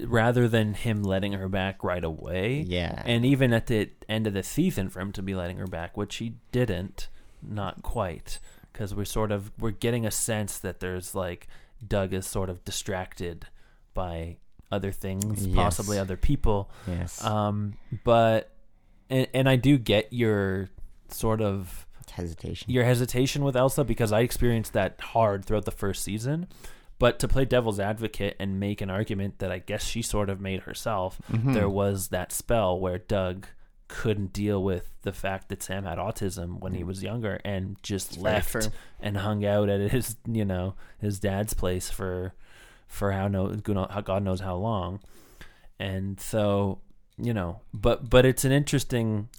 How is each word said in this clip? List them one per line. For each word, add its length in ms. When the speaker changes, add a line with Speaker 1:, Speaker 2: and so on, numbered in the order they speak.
Speaker 1:
rather 420
than 280
him 280
letting 300
her 160
back 340
right 200
away. 640
Speaker 2:
Yeah. 380
Speaker 1:
And 200
even 280
at 140
the 220
end 200
of 60
the 100
season, 460
for 100
him 140
to 100
be 100
letting 240
her 100
back, 300
which 200
he 180
didn't, 560
not 400
quite, 560
'cause 200
we're 120
sort 260
of, 260
we're 140
getting 340
a 60
sense 480
that 200
there's, 360
like, 320
Doug 280
is 140
sort 240
of 120
distracted 840
by 420
other 200
things, 560
Speaker 2:
Yes. 80
Speaker 1:
possibly 420
other 200
people. 520
Speaker 2:
Yes. 380
Speaker 1:
Um, 500
but, 480
and, 240
and 160
I 60
do 240
get 340
your 560
sort 300
of 460
Speaker 2:
Hesitation. 600
Speaker 1:
your 120
hesitation 600
with 120
Elsa, 280
because 280
I 80
experienced 540
that 280
hard 440
throughout 200
the 60
first 320
season. 440
But 200
to 80
play 180
devil's 340
advocate 600
and 200
make 220
an 100
argument 480
that 120
I 80
guess 240
she 200
sort 260
of 100
made 220
herself, 580
Speaker 2:
Mm-hmm. 220
Speaker 1:
there 160
was 400
that 220
spell 480
where 200
Doug 480
couldn't 460
deal 280
with 300
the 120
fact 360
that 140
Sam 220
had 120
autism 640
when 160
he 80
Speaker 2:
Mm. 40
Speaker 1:
was 140
younger 420
and 380
just 320
Speaker 2:
It's 80
very 140
Speaker 1:
left 160
Speaker 2:
true. 160
Speaker 1:
and 180
hung 260
out 240
at 220
his, 260
you 180
know, 300
his 200
dad's 360
place 340
for, 460
for 260
how 140
no-, 380
you 80
know, 160
how 120
God 220
knows 180
how 160
long. 420
And 400
so, 640
you 160
know, 280
but, 380
but 140
it's 200
an 60
interesting, 760